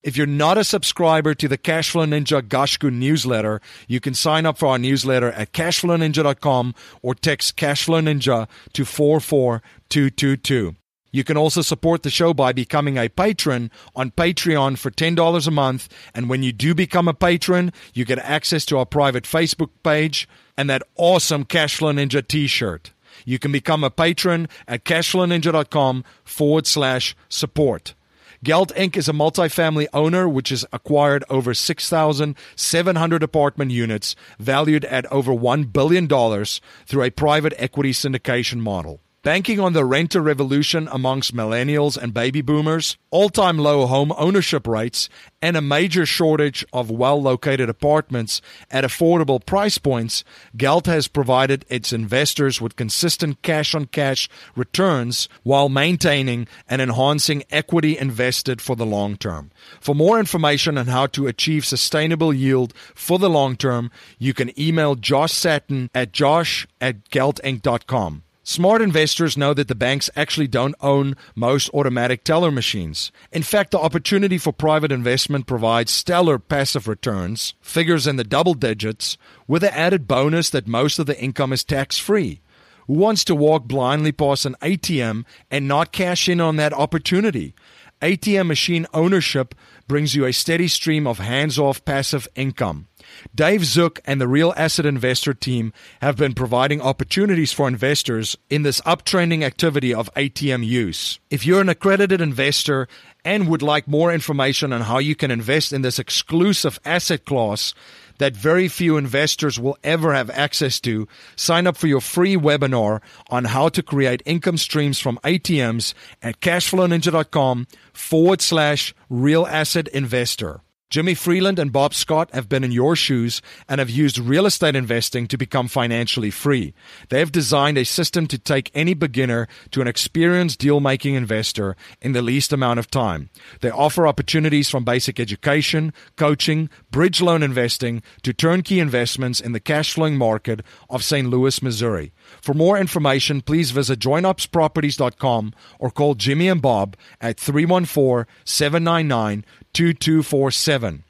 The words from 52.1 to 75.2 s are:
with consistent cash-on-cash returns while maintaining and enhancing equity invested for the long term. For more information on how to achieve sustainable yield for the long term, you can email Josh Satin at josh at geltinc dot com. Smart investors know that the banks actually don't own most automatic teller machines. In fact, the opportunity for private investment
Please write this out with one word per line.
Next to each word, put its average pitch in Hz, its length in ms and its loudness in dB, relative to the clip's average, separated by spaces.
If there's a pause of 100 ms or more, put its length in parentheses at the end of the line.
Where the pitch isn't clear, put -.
with 113 160 -6
consistent 151 640 -4
cash-on-cash 147 880 -2 (240)
returns 127 760 -2 (140)
while 139 260 2
maintaining 135 800 0 (220)
and 131 120 -2
enhancing 135 680 0
equity 156 480 0
invested 127 640 -4
for 127 140 -4
the 113 100 -4
long 101 300 -2
term. 78 340 -8 (300)
For 143 160 -2
more 196 240 4
information 156 580 0
on 123 80 -2
how 127 220 0
to 139 180 -2
achieve 151 400 -2
sustainable 156 640 0
yield 131 400 0 (220)
for - 240 -2
the 196 100 2
long 139 280 2
term, 120 340 -2 (260)
you 127 160 -2
can 123 260 -4
email 151 360 0
Josh 135 380 0
Satin 143 600 -2
at 123 200 -2
josh 156 560 0 (120)
at 123 300 -6
geltinc 135 520 -2
dot 117 260 -2
com. 87 340 -2 (220)
Smart 202 360 4
investors 156 560 2
know 143 160 2
that 139 160 0
the 131 60 -2
banks 127 420 -2
actually 147 300 -2
don't 131 340 0
own 139 380 2 (160)
most 123 400 0
automatic 123 500 0
teller 165 260 2
machines. 95 600 -6 (180)
In 165 120 -4
fact, 202 300 0
the 190 60 2
opportunity 180 600 0
for 156 160 -2
private 156 360 2
investment 127 560 -2